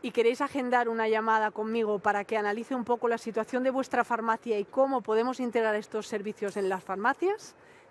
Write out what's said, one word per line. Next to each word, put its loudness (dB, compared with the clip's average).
y -6
queréis 2
agendar 0
una 0
llamada 2
conmigo 0
para 0
que -2
analice -2
un -4
poco 0
la 2
situación -4
de 2
vuestra 0
farmacia 0
y -2
cómo 0
podemos 0
integrar 0
estos -6
servicios -6
en 0
las -2
farmacias, -2